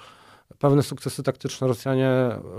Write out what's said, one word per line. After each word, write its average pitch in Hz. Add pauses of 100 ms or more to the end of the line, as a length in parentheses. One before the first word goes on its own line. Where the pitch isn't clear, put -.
(580)
pewne 143
sukcesy 139
taktyczne 131
Rosjanie, 131
e, 127 (180)